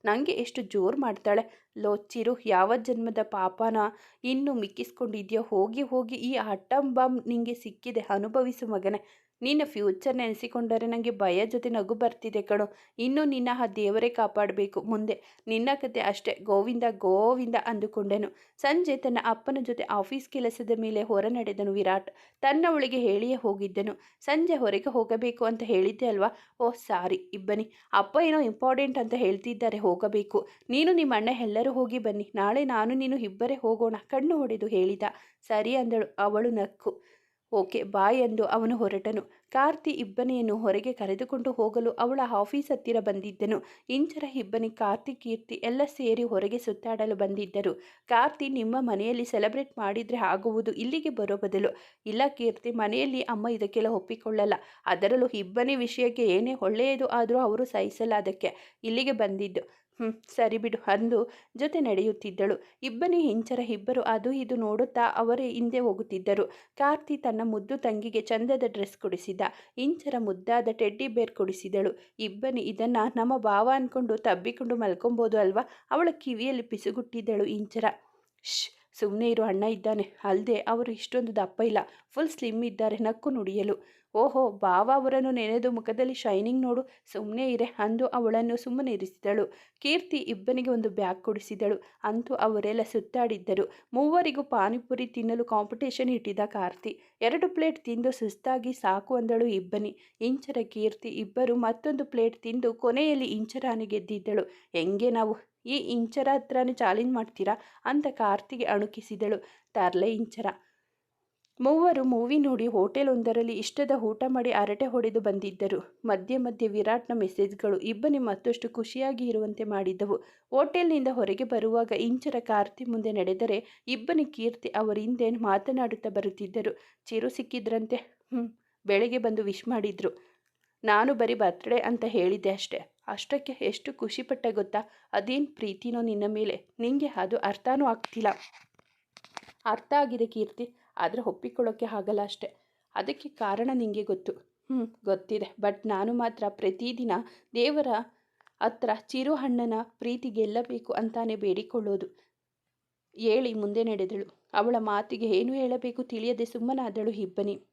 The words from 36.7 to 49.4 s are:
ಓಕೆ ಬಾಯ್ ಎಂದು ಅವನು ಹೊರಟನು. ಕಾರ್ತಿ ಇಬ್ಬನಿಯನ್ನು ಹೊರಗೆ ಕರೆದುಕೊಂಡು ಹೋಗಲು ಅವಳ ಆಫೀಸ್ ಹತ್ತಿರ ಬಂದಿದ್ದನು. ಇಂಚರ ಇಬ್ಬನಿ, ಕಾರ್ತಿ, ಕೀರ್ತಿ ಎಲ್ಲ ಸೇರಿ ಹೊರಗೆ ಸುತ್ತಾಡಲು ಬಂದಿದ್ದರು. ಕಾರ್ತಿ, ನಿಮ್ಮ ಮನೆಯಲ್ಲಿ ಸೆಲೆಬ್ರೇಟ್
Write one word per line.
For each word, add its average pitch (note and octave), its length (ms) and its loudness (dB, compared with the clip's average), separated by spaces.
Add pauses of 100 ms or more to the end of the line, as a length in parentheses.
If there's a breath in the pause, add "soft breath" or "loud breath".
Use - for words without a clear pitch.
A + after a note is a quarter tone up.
ಓಕೆ G3 300 0
ಬಾಯ್ G3+ 380 4
ಎಂದು A3 240 2
ಅವನು A3+ 320 2
ಹೊರಟನು. G#3 460 -2 (280 soft breath)
ಕಾರ್ತಿ D4+ 400 2
ಇಬ್ಬನಿಯನ್ನು A#3+ 640 -2
ಹೊರಗೆ A3 360 0
ಕರೆದುಕೊಂಡು A#3+ 600 -4
ಹೋಗಲು A#3 380 2
ಅವಳ C4 300 0 (100)
ಆಫೀಸ್ C#4 400 0
ಹತ್ತಿರ A#3 300 0
ಬಂದಿದ್ದನು. G3+ 600 -2 (260 loud breath)
ಇಂಚರ D4 360 -2 (100)
ಇಬ್ಬನಿ, A3 360 -2
ಕಾರ್ತಿ, A3 440 -2
ಕೀರ್ತಿ A3+ 400 -8
ಎಲ್ಲ B3 300 -2
ಸೇರಿ A#3+ 380 0
ಹೊರಗೆ G#3+ 360 0
ಸುತ್ತಾಡಲು A3 580 -4
ಬಂದಿದ್ದರು. G3 680 -2 (260 loud breath)
ಕಾರ್ತಿ, B3+ 400 2
ನಿಮ್ಮ A#3+ 320 -2
ಮನೆಯಲ್ಲಿ A#3 440 -2
ಸೆಲೆಬ್ರೇಟ್ A#3+ 540 -2